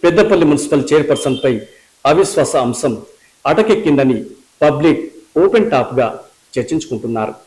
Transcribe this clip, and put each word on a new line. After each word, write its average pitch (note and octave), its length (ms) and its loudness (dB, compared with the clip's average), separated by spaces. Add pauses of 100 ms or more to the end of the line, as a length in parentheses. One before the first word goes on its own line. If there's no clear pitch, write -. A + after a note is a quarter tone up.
పెద్దపల్లి F3 420 2
మున్సిపల్ D3 380 0 (100)
చైర్పర్సన్పై C#3 680 0 (440)
అవిశ్వాస D3+ 500 0
అంశం B2 460 -2 (460)
అటకెక్కిందని D3 760 2 (380)
పబ్లిక్ D3 520 0 (260)
ఓపెన్ G3 320 2
టాప్గా A#2+ 480 -2 (400)
చర్చించుకుంటున్నారు. A#2 760 -6 (140)